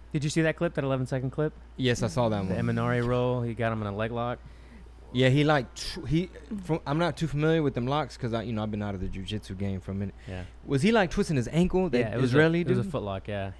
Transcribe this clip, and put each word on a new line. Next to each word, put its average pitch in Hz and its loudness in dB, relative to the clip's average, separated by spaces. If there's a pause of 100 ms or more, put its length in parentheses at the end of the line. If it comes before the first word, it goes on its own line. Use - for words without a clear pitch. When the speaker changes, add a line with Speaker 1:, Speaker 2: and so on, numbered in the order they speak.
(120)
Speaker 1:
Did 143 -2
you 156 -2
see 160 2
that 160 2
clip, 170 -2
that 143 -2
eleven-second 131 -2
clip? 156 -2 (240)
Speaker 2:
Yes, 120 2
I 117 2
saw 117 2
that 98 0
Speaker 1:
The 110 -2
Speaker 2:
one. 117 0
Speaker 1:
Eminari 120 0
roll, 123 2
he 120 -2
got 113 -2
him 110 -2
in 104 -2
a 101 -4
leg 110 -2
lock. 120 -4 (720)
Speaker 2:
Yeah, 127 6
he, 143 6
like, 147 2
tw-, - -8
he, 160 2 (360)
from, 160 0
I'm 147 0
not 170 0
too 165 -2
familiar 156 2
with 135 2
them 120 -2
locks 143 -2
'cause 113 -4
I, 113 -2
you 113 -4
know, 107 -2
I've 107 -2
been 104 -2
out 101 -4
of 92 -6
the 92 -2
jiu-jitsu 95 -6
game 95 -4
for 95 -8
a - -4
minute. 98 -4 (140)
Speaker 1:
Yeah. 92 -8 (240)
Speaker 2:
Was 135 0
he, 202 6
like, 214 4
twisting 170 0
his 120 0
ankle, 180 2
that 123 2
Speaker 1:
Yeah, 113 0
it - -2
was 127 2
Speaker 2:
Israeli 160 6
Speaker 1:
a, 175 2
it 165 -2
was 123 2
a 120 2
Speaker 2:
dude? 98 -6
Speaker 1:
foot 110 -4
lock, 98 -6
yeah. 98 -4